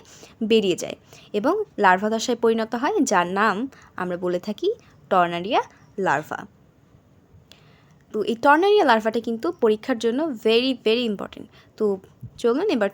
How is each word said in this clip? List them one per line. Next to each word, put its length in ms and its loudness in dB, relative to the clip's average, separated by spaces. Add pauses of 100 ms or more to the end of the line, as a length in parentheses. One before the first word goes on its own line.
(440)
বেরিয়ে 320 2
যায় 200 -10 (380)
এবং 300 0 (140)
লার্ভা 320 4
দশায় 280 -2
পরিণত 380 0
হয়, 260 -2
যার 260 0
নাম 420 -2 (260)
আমরা 220 -6
বলে 220 -4
থাকি 340 -6 (360)
টর্নারিয়া 520 0 (380)
লার্ভা। 460 -2 (1700)
তো 100 -2
এই 120 -2
টর্নারিয়া 500 4
লার্ভাটা 340 2
কিন্তু 320 -4
পরীক্ষার 460 0
জন্য 260 -2
very, 520 0 (100)
very 220 0
important। 360 -8 (340)
তো 200 0 (400)
চলুন 320 0
এবার 240 0